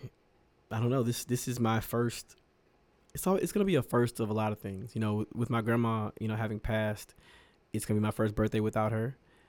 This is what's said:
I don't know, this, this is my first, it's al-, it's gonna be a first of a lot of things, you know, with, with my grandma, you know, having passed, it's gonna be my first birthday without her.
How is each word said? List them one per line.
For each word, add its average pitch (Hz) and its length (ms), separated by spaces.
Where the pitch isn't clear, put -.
I 107 100
don't 120 100
know, 131 120
this, 120 220
this 123 240
is 123 100
my 113 220
first, - 560
it's - 120
al-, 190 100
it's - 160
gonna 202 120
be 190 100
a 135 80
first 120 380
of 110 100
a - 20
lot 107 200
of 104 80
things, 95 340
you 120 60
know, 107 160
with, - 180
with 117 160
my 117 120
grandma, 113 480
you 110 80
know, 107 80
having 107 240
passed, 107 540
it's 107 120
gonna 107 140
be 107 60
my 107 60
first 107 240
birthday 110 260
without 110 320
her. 113 240